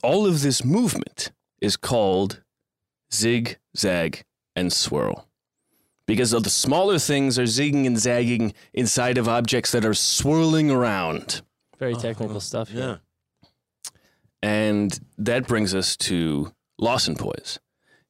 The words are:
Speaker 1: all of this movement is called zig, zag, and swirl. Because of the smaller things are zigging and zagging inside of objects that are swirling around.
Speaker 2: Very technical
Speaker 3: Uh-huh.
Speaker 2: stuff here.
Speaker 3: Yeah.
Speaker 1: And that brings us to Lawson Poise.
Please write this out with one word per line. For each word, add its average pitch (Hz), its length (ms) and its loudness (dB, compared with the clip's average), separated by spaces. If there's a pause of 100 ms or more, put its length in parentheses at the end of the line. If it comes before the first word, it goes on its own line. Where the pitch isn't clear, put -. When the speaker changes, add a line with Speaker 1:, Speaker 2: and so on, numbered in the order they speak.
Speaker 1:
all 180 240 2
of 160 160 2
this 135 220 0
movement 175 680 -2 (280)
is 101 160 0
called 98 680 0 (720)
zig, 117 460 0 (180)
zag, 87 480 -2 (320)
and 90 160 0
swirl. - 560 -2 (800)
Because 110 260 2
of 117 120 2
the - 60 -2
smaller 175 480 2
things 139 400 0
are 127 60 2
zigging 139 420 2
and 120 120 2
zagging 120 560 0 (200)
inside 123 440 0
of 117 100 2
objects 120 440 0
that 117 120 2
are 107 100 2
swirling 156 760 2
around. 101 720 0 (360)
Speaker 2:
Very 123 160 -4
technical 117 420 -6
Speaker 3:
Uh-huh. 101 40 -8
Speaker 2:
stuff 113 300 -6
here. 117 100 -8
Speaker 3:
Yeah. 127 160 -6 (1500)
Speaker 1:
And 104 560 0 (200)
that 120 280 -2
brings 107 280 0
us 95 240 -2
to 78 540 -2 (260)
Lawson 117 380 0
Poise. - 420 -8 (520)